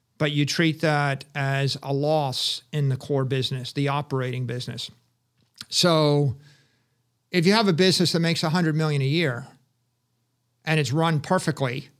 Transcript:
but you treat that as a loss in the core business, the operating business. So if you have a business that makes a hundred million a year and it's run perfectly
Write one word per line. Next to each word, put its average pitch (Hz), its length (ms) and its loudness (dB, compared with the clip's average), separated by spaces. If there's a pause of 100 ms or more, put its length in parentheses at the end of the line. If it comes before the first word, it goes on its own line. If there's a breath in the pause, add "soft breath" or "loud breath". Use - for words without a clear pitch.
(200)
but 151 120 0
you 147 140 2
treat 156 360 0
that 143 520 0
as 139 480 -2
a 139 100 -8
loss 143 720 -2 (100)
in 143 180 0
the 131 60 0
core 135 300 -2
business, 127 480 -4
the 143 140 -2
operating 131 580 -4
business. 123 460 -10 (760)
So 147 680 4 (960 soft breath)
if 175 160 2
you 196 60 6
have 220 140 4
a 190 60 4
business 180 380 4
that - 80 0
makes 165 240 0
a 165 60 0
hundred 160 260 2
million 151 260 0
a 135 40 0
year 139 420 -2 (1160)
and 156 160 0
it's 127 120 -2
run 160 280 2
perfectly 143 720 -2 (100)